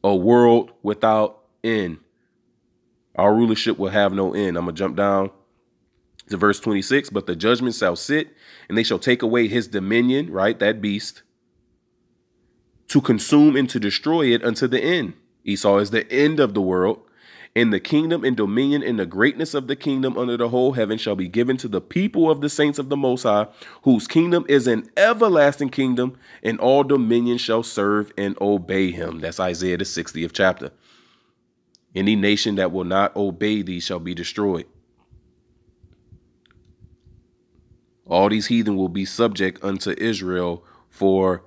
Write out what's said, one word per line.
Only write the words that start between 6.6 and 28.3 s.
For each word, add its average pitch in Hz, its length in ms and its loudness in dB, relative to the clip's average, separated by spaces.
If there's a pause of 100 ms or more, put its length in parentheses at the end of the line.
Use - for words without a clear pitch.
twenty-six. 113 500 -2
"But 101 160 -4
the 90 80 -6
judgment 117 400 0
shall 87 220 -2
sit, - 380 -4 (340)
and 104 100 -2
they 113 60 0
shall 98 140 -2
take 123 240 0
away 117 260 2
his 113 200 -2
dominion," 120 600 0
right? 101 280 -2
That 107 220 0
beast. 104 420 -6 (1700)
"To 143 120 2
consume 143 560 4
and 135 140 0
to 113 100 -6
destroy 151 520 -2
it 120 120 0
unto 117 240 -2
the 123 140 0
end." 143 320 -2 (300)
Esau 101 340 2
is 101 120 -2
the 113 220 -2
end 147 280 2
of 104 140 2
the 101 80 0
world. 92 380 0 (560)
"And 117 160 2
the 95 80 0
kingdom 160 440 0
and 127 120 0
dominion 123 480 0
and 110 160 -4
the 90 60 -2
greatness 135 480 -2
of 135 120 -4
the 139 80 -4
kingdom 135 420 -4
under 120 200 -4
the 117 140 -2
whole 127 240 2
heaven 110 220 -2
shall 104 200 -4
be 92 100 -4
given 120 300 0
to 127 100 -10
the 98 140 -4
people 170 500 0
of 143 100 2
the 143 100 -4
saints 147 280 0
of 135 100 -6
the 143 80 -2
Most 127 280 -2
High, 104 240 2 (340)
whose 123 240 4
kingdom 170 420 2
is 135 200 4
an 113 280 -2
everlasting 175 760 2
kingdom, 127 460 -2 (260)
and 113 180 -4
all 135 240 4
dominion 120 540 2
shall 113 260 0
serve 104 520 -2
and 98 240 -4